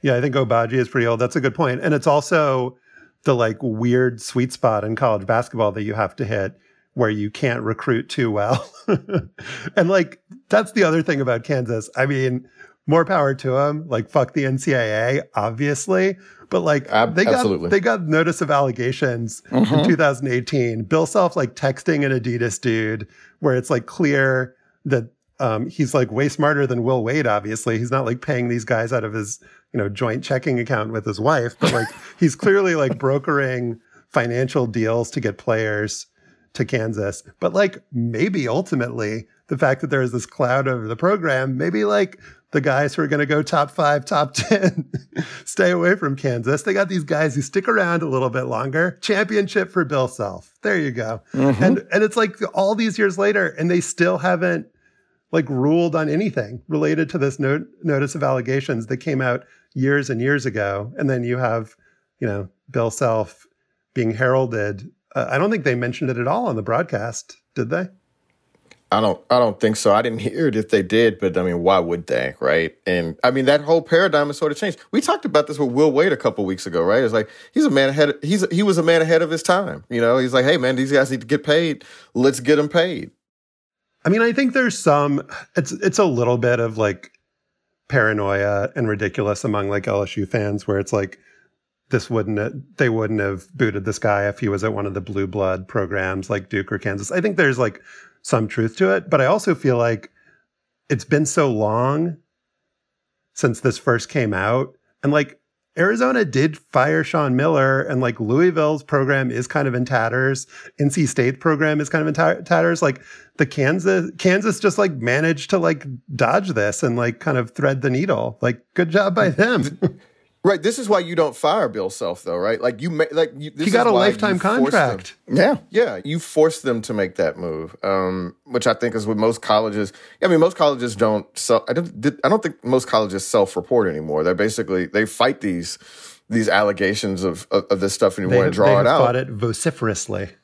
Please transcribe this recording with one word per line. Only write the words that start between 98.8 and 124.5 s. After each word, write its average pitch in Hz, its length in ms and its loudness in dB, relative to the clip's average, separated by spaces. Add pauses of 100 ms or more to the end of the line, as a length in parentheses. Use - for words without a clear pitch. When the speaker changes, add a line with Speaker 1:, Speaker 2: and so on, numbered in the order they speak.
Speaker 1:
it, 190 160 -2
but 151 120 4
I 131 60 4
also 185 280 2
feel 127 220 0
like 117 340 0 (800)
it's 127 160 -2
been 151 220 2
so 143 220 2
long 127 680 0 (1160)
since - 260 -2
this 120 180 0
first 120 300 -2
came 113 260 -2
out, 110 420 -2 (280)
and, 143 80 2
like, 147 260 -2 (400)
Arizona 226 460 2
did 143 340 0
fire 156 460 0
Sean 143 320 0
Miller, 135 460 2
and, 131 180 -2
like, 120 180 -2
Louisville's 151 640 2
program 135 480 0
is 120 160 -4
kind 143 220 0
of 123 60 -2
in 123 100 0
tatters. 127 640 -2 (320)
N 143 100 2
C 151 160 0
State 131 320 0
program 151 420 0
is 147 80 -4
kind 156 140 0
of 156 60 -2
in 156 60 -2
ta-, 165 260 0
tatters. 170 420 2
Like, 139 180 0 (360)
the 151 100 2
Kansas, 170 720 0
Kansas 190 400 2
just, 202 180 0
like, 196 180 2
managed 139 560 0
to, 196 80 2
like, 165 280 0 (300)
dodge 156 320 0
this 104 340 -2
and, 120 140 0
like, 120 240 -2
kind 139 180 -2
of 117 140 -4
thread 139 300 -2
the 139 80 0
needle. 120 500 -2
Like, 123 240 -2 (100)
good 175 160 0
job 196 240 2
by 208 140 4
them. 175 540 0
<laughs> - 180 -2 (440)
Speaker 2:
Right. 180 180 2
This 226 160 0
is 240 100 -6
why 202 120 4
you 170 160 -2
don't 151 180 4
fire 160 340 2
Bill 98 220 -4
Self, 90 320 -6
though, 85 140 -4
right? 107 240 0
Like, 120 200 -2
you 160 80 -4
ma-, 156 220 -4
like, 156 260 2
you, 151 140 -12
this 156 160 -4
Speaker 1:
He 190 60 0
got 240 160 4
Speaker 2:
is - 20 4
Speaker 1:
a - 20 4
Speaker 2:
why - 60 4
Speaker 1:
lifetime 202 360 2
Speaker 2:
you 180 40 -2
forced 226 320 0